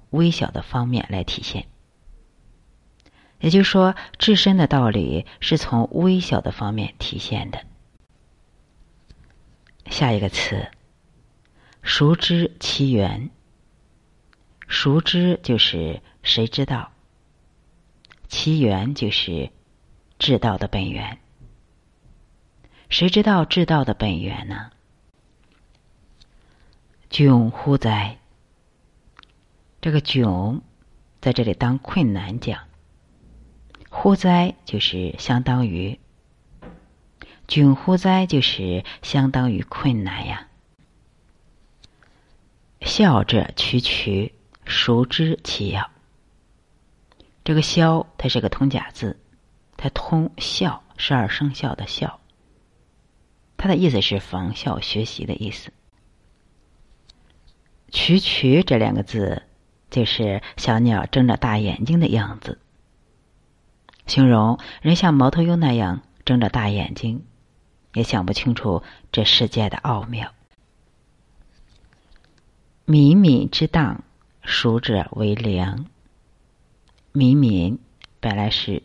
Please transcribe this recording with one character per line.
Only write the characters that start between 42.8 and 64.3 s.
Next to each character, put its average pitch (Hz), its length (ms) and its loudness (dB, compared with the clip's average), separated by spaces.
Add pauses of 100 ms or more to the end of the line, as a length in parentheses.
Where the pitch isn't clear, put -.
“笑 147 420 4
者 - 320 0
曲 - 240 -2
曲， - 560 -4 (300)
孰 120 400 0
知 160 380 -2
其 - 280 -8
要？” 98 200 -6 (1500)
这 160 100 -2
个 156 80 2
“笑” 165 460 2 (100)
它 - 120 -4
是 123 120 -2
个 104 80 0
通 139 220 0
假 - 220 -4
字， - 260 -8 (580)
它 - 140 -6
通 - 480 -2
“笑”， - 460 -4 (120)
十 - 160 -4
二 123 160 2
生 143 240 -4
肖 - 220 -6
的 - 140 -10
“笑”， - 320 -8 (1400)
它 190 100 -2
的 185 80 2
意 175 140 2
思 110 100 0
是 98 200 -2
仿 95 340 -8
效 - 260 -6
学 110 240 -6
习 - 220 -12
的 - 80 -6
意 104 160 -8
思。 - 220 -16 (2250)
“曲 180 300 2
曲” 139 420 2
这 139 160 2
两 110 160 0
个 104 80 -2
字 101 400 -4 (480)
就 120 140 0
是 104 360 -2 (160)
小 113 220 0
鸟 117 280 2
睁 131 200 2
着 117 100 2
大 110 220 -2
眼 101 260 -4
睛 165 140 2
的 165 80 2
样 107 320 -2
子， - 220 -14 (1500)
形 135 220 4
容 113 320 4 (200)